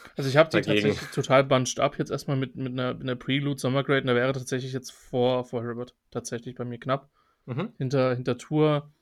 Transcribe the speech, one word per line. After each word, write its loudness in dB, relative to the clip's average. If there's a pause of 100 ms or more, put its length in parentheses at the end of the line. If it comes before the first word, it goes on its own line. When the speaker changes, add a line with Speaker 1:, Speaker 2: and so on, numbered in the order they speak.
(180)
Speaker 1:
Also -4
ich 0
hab 6
die 0
Speaker 2:
dagegen? 2
Speaker 1:
tatsächlich -2
total 4
bunched 0
up 0
jetzt -4
erstmal -4
mit, -4
mit -6
einer, -4
mit -12
einer -2
Prelude -2
Summer 0
Grade 2
und -4
da 4
wäre 2
tatsächlich -6
jetzt -8
vor, 0
vor -6
Herbert -8 (160)
tatsächlich -8
bei -8
mir -8
knapp. -4 (340)
Speaker 2:
Mhm. -6
Speaker 1:
Hinter, 2
hinter -2
Tour. 2 (100)